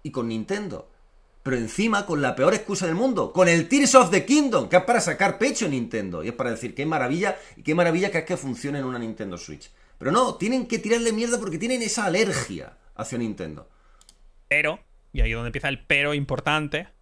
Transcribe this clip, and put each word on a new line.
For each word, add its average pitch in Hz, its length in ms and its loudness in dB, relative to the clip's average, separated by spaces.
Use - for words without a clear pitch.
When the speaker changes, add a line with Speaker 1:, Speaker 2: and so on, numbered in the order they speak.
Speaker 1:
y 147 80 -10
con 117 180 -4
Nintendo. 113 640 -6
Pero 131 120 -2
encima 202 500 0
con 151 160 -2
la 131 120 0
peor - 200 4
excusa 190 320 -4
del 165 100 0
mundo, 220 360 0
con 180 160 6
el 165 200 4
Tears 269 260 6
of 233 160 8
the 190 140 4
Kingdom, 254 440 2
que - 80 6
es 180 60 6
para 233 180 2
sacar - 380 0
pecho 233 300 0
Nintendo, 104 560 -4
y 104 40 -6
es 117 60 -6
para 123 160 -4
decir, 113 240 -8
"Qué 143 120 -4
maravilla, 160 500 0
y - 60 -20
qué 151 120 0
maravilla 175 360 2
que 175 80 0
es 156 60 -4
que 180 140 -4
funcione 143 420 -6
en 131 60 -4
una 127 120 -6
Nintendo 110 400 -8
Switch". - 320 -16
Pero - 120 -4
no, 240 260 2
tienen 240 300 -2
que 226 120 -2
tirarle 226 340 0
mierda 233 260 -2
porque 185 200 -6
tienen 233 240 -2
esa 214 240 -2
alergia 151 720 -2
hacia 117 220 -8
Nintendo. 87 500 -8
Speaker 2:
Pero, 151 320 0
y - 80 0
ahí 113 100 2
es 113 60 -4
donde 117 120 -6
empieza 135 200 -6
el 135 160 -6
pero 147 300 2
importante, 147 720 -2